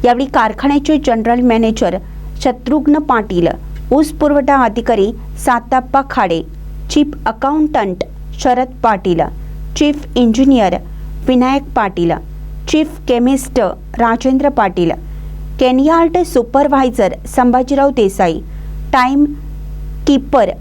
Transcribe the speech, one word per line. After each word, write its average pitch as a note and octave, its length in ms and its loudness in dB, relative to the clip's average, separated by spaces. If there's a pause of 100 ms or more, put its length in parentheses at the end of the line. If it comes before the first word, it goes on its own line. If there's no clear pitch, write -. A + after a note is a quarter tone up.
यावेळी B3 220 4
कारखान्याचे C#4 680 0 (100)
जनरल A#3 360 2
मॅनेजर A3 540 2 (460)
शत्रुघ्न C#4+ 560 0
पाटील, G#3+ 500 0 (440)
ऊस D4+ 200 2
पुरवठा C#4+ 520 2
अधिकारी A3 460 0 (340)
साताप्पा B3+ 680 0
खाडे, F3+ 320 0 (480)
चीफ D4 240 2 (120)
अकाउंटंट C4+ 760 -2 (380)
शरद B3+ 420 0
पाटील, F#3+ 380 2 (560)
चीफ D4 280 0 (120)
इंजिनियर A#3+ 580 4 (520)
विनायक B3+ 360 2 (140)
पाटील, F#3 360 0 (560)
चीफ D#4 300 0 (100)
केमिस्ट B3+ 520 2 (400)
राजेंद्र C4 480 2
पाटील, F#3+ 420 2 (680)
केनियार्ड D#4+ 640 4
सुपरवायझर C4 920 2 (120)
संभाजीराव B3+ 720 2
देसाई, G3 440 2 (520)
टाइम C#4 320 4 (840)
कीपर C4+ 440 2 (100)